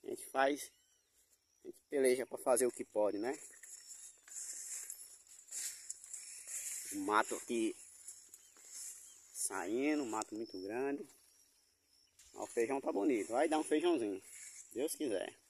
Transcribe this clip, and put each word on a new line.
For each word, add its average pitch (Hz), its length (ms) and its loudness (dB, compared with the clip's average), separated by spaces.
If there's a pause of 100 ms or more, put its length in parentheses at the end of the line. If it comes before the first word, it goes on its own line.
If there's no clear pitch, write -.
a - 20 -8
gente - 240 -8
faz, 139 420 4 (880)
a 73 60 -12
gente - 220 -16
peleja 131 360 6
pra - 120 -8
fazer 123 280 6
o 117 60 4
que - 100 -8
pode, 104 360 2
né? 127 200 -2 (3500)
O 101 60 -4
mato 107 340 4
aqui 110 420 0 (1600)
saindo, 123 680 2
um 117 60 -2
mato 110 260 -4
muito 110 280 -6
grande. 139 440 -2 (1300)
Mas 104 100 -8
o - 120 -8
feijão 123 260 2
tá 160 100 -2
bonito, 135 420 2
vai 147 180 4
dar 156 80 2
um 156 60 0
feijãozinho, 151 580 2 (500)
Deus 135 220 -2
quiser. 113 440 -2 (120)